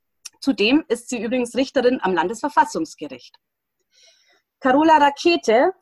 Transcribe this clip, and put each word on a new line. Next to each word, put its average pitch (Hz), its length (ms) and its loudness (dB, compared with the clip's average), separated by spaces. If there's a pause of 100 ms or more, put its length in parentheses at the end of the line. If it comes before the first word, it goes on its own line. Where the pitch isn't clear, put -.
(400)
Zudem 262 480 0
ist 233 200 -6
sie 240 140 -6
übrigens 240 320 -4
Richterin 254 480 0
am 185 120 -2
Landesverfassungsgericht. 175 1200 -4 (1200)
Carola 302 400 4
Rakete 285 840 2